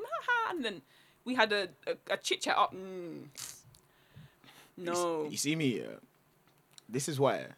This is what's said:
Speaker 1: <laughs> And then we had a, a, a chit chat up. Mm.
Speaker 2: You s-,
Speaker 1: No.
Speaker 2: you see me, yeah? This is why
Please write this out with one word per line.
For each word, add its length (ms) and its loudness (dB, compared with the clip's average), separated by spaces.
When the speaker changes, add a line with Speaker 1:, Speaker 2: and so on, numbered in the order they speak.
Speaker 1:
<laughs> 260 2
And 140 -2
then 180 -4
we 100 -2
had 180 4
a, 160 2
a, 100 -2
a 40 2
chit 260 -2
chat 140 2
up. 180 4
Mm. 540 -10
Speaker 2:
You 160 -4
s-, 60 2
Speaker 1:
No. 320 2
Speaker 2:
you 60 -6
see 200 2
me, 240 4
yeah? 160 -8
This 200 -2
is 120 -2
why 260 4